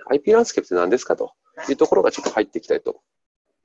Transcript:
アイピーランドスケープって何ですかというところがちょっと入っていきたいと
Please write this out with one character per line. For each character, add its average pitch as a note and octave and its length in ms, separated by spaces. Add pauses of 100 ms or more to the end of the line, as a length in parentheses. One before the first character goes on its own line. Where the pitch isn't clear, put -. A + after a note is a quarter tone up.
(100)
ア C3 40
イ D3 60
ピ G#3 120
ー - 20
ラ A#3 60
ン - 20
ド - 20
ス - 80
ケ - 80
ー - 40
プ - 20
っ - 20
て F2+ 60
何 F2 160
で B2+ 80
す - 60
か - 120
と - 160 (360)
い C#3 40
う C3 40
と D#3 100
こ - 80
ろ F#2+ 80
が - 100
ち - 80
ょ - 20
っ - 20
と - 60
入 G#2+ 140
っ - 20
て - 120
い - 40
き - 40
た - 80
い - 80
と - 180 (640)